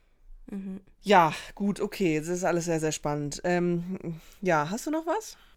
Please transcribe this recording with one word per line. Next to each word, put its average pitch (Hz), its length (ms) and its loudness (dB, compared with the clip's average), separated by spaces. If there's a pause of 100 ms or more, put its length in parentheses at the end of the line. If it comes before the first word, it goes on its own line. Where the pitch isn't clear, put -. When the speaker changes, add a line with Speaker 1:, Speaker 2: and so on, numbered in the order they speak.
(500)
Speaker 1:
Mhm. 196 320 -10 (220)
Speaker 2:
Ja, 180 300 8 (200)
gut, 202 280 -2
okay, 180 380 0
das 156 100 -4
ist 180 140 -2
alles 170 220 2
sehr, 165 140 0
sehr 156 120 0
spannend. 147 520 -4
Ähm, 175 760 -2 (220)
ja, 160 300 2
hast 247 160 -6
du 302 40 -2
noch 320 140 -2
was? 370 320 -4 (200)